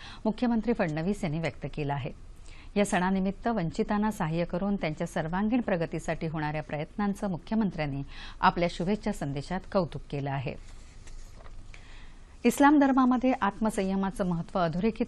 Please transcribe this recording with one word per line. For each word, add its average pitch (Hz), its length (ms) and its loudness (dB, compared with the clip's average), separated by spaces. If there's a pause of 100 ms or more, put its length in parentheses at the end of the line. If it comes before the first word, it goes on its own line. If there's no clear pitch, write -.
(260)
मुख्यमंत्री 226 480 2
फडणवीस 175 500 0
यांनी 160 160 0
व्यक्त 156 340 -4
केला 143 200 -2
आहे. 139 180 -4 (640)
या 202 100 4
सणानिमित्त 190 640 2
वंचितांना 214 640 2
सहाय्य 170 340 0
करून 190 300 0
त्यांच्या 170 320 -2
सर्वांगीण 196 540 0
प्रगतीसाठी 165 680 0
होणाऱ्या 151 360 -2
प्रयत्नांचं 196 680 -2
मुख्यमंत्र्यांनी 160 720 -2 (380)
आपल्या 175 300 4
शुभेच्छा 208 400 0
संदेशात 147 480 -4 (140)
कौतुक 165 280 0 (100)
केलं 139 200 -4
आहे. - 440 -6 (1700)
इस्लाम 285 360 8
धर्मामध्ये 262 600 6
आत्मसंयमाचं 196 840 0
महत्त्व 175 340 0
अधोरेखित 180 480 2